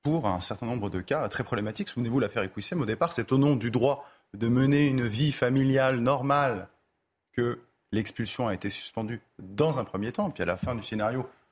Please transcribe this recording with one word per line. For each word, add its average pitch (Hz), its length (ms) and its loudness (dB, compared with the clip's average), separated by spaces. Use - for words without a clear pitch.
pour 147 240 0
un 90 140 0
certain 110 260 -4
nombre 113 240 -2
de 92 100 -4
cas 139 280 -2
très - 160 -4
problématiques. 107 440 -4
Souvenez-vous 120 320 0
l'affaire 107 220 0
Equissem, 104 380 -4
au 120 60 0
départ 110 260 0
c'est 117 200 -2
au 135 60 4
nom 143 180 4
du 113 140 -2
droit 127 360 2
de 113 140 -2
mener 135 380 6
une 131 200 2
vie 131 260 0
familiale 131 680 4
normale 131 720 2
que 120 280 0
l'expulsion 110 560 -2
a 98 60 0
été 98 160 -4
suspendue 110 500 -8
dans 131 400 0
un 113 60 -2
premier 101 280 -4
temps, 202 180 -2
puis - 120 -6
à 85 40 0
la 90 100 0
fin 120 180 -4
du 107 80 -6
scénario 117 460 -2